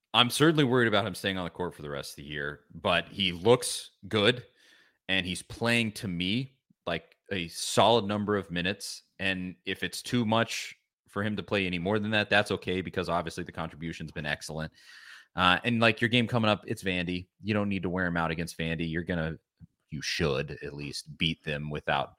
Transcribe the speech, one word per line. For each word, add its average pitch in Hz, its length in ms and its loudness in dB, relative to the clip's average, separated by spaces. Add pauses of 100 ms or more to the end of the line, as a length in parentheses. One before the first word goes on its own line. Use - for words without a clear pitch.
(120)
I'm 120 160 4
certainly 151 360 4
worried 120 240 4
about 104 180 2
him 92 80 -4
staying 95 240 -2
on 90 60 -2
the 82 60 -4
court 85 240 -6
for - 80 -14
the 73 80 -8
rest 69 220 -8
of - 40 -16
the 73 140 -14
year, 73 300 -6 (140)
but 87 340 0
he 95 240 -2
looks 104 580 2 (180)
good, 110 340 2 (640)
and 92 160 2
he's 90 180 -6
playing, 117 500 0
to - 160 -8
me, 95 460 -2 (320)
like, - 300 -6 (160)
a 87 160 -4
solid 110 580 4
number 104 300 0
of 95 140 -4
minutes. 87 520 -4 (180)
And 92 340 -2 (100)
if 95 200 -4
it's - 180 -6
too 123 220 0
much 113 520 0 (320)
for 101 140 -4
him 104 140 -2
to 95 80 -6
play 101 200 0
any 90 140 -2
more 101 220 0
than 107 100 -2
that, 104 180 2
that's 104 220 4
okay, 92 300 0
because 87 280 -4
obviously 85 360 -2
the 85 80 -12
contribution's 80 580 -8
been 78 160 -8
excellent. 78 460 -6 (640)
Uh, 90 260 6
and, 117 180 2
like, 113 200 4
your 120 80 2
game 120 180 4
coming 110 240 2
up, 104 160 2
it's 113 160 -6
Vandy. 90 460 -2 (120)
You 104 140 0
don't 104 140 2
need 95 160 -2
to 95 40 -2
wear 90 180 0
him 85 100 0
out 82 160 2
against 82 260 -4
Vandy. 82 320 -2
You're 82 140 -2
gonna, 80 320 -2 (540)
you 71 120 -8
should 73 600 -2
at 71 120 -10
least 71 440 -12
beat 80 260 -2
them 73 260 -4
without 73 480 -2